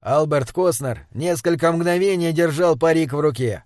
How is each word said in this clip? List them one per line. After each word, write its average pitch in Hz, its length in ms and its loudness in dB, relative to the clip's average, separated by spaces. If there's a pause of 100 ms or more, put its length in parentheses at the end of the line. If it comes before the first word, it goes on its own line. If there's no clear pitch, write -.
Альберт 147 500 0
Костнер 156 600 -2
несколько 165 580 0
мгновений 175 600 0
держал 160 460 2
парик 160 360 2
в 147 60 -4
руке, 127 460 -2